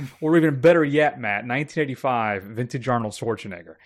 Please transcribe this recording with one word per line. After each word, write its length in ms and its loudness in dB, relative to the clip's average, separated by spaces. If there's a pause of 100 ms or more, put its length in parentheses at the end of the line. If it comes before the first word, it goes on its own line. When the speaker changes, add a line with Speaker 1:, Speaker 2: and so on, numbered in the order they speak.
Speaker 1:
<laughs> 140 -20
Speaker 2:
or 160 4
even 240 4
better 240 6
yet, 340 0
Matt, 280 -4
nineteen 340 -4
eighty-five, 600 -2
vintage 440 -8
Arnold 260 -2
Schwarzenegger. 720 -8